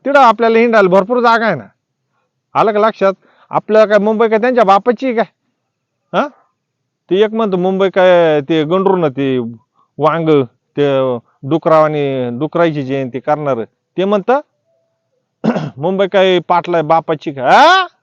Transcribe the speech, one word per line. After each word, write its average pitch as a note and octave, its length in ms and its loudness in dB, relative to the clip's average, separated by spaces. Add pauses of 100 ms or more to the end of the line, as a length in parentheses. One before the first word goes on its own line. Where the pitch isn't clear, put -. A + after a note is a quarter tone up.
तिथं C#4 140 2
आपल्याला A3+ 400 2
हिंडायला A3+ 300 2
भरपूर G3 300 0
जागा A#3 260 0
आहे G3 100 -2
ना. G#2 120 -14 (840)
आलं F3+ 180 2
का G#3 80 -2
लक्षात? G3 340 0 (360)
आपल्याला G#3+ 380 0
काय G#3 100 2
मुंबई G#3+ 300 0
काय G#3+ 120 0
त्यांच्या A#3+ 240 0
बापाची G#3+ 500 0
काय? A3 120 -2 (920)
हा? C4 100 -2 (840)
ते E3+ 60 0
एक G#3+ 180 0
म्हणतो G#3+ 240 -2
मुंबई F#3+ 320 0
काय F3 520 2
ते D#3 220 -2
गंडरू F#3 320 0
ना E3+ 120 -2
ते C3 320 -2 (580)
वांग, D#3 320 -2 (480)
ते C3+ 400 0 (260)
डुकराव D#3 400 2
आणि C#3 500 -2
डुकरायची D3+ 500 -2
जयंती C3 360 -6
करणार. D3 380 -4 (400)
ते F3+ 80 -2
म्हणतं, G#3 340 0 (1040)
<clears throat> D#3 340 -4
"मुंबई F#3+ 300 -2
काय F#3 320 2
पाटलाय E3+ 420 -2
बापाची D#3+ 500 -2
का?" C3+ 180 -4
आ? E4+ 380 4 (160)